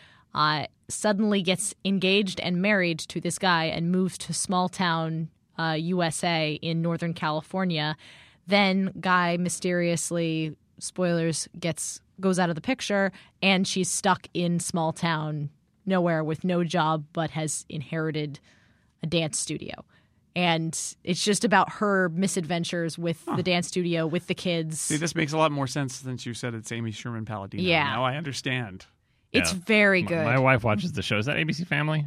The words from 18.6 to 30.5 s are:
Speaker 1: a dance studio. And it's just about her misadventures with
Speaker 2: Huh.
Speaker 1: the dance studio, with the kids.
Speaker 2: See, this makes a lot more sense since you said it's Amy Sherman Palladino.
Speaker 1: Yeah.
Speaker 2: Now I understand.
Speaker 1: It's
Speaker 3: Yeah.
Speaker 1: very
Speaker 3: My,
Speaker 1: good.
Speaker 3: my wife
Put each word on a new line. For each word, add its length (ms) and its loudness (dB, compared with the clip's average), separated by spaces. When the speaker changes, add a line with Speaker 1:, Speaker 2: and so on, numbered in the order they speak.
Speaker 1:
a 20 -4
dance 320 0
studio. 460 -8
And 400 2
it's 180 -2
just 220 2
about 300 4
her 340 2
misadventures 920 -2
with 260 -2
Speaker 2:
Huh. 120 -2
Speaker 1:
the 80 0
dance 240 2
studio, 360 0
with 220 -2
the 80 -2
kids. 460 -2
Speaker 2:
See, 160 0
this 180 -2
makes 180 0
a 60 0
lot 140 4
more 160 -2
sense 260 -4
since 320 -8
you 80 -6
said 200 -6
it's 180 -8
Amy 180 -4
Sherman 340 -8
Palladino. 380 -6
Speaker 1:
Yeah. 220 4
Speaker 2:
Now 200 0
I 120 0
understand. 680 -6
Speaker 1:
It's 200 2
Speaker 3:
Yeah. 120 -4
Speaker 1:
very 380 6
Speaker 3:
My, 60 -2
Speaker 1:
good. 160 0
Speaker 3:
my 140 4
wife 260 6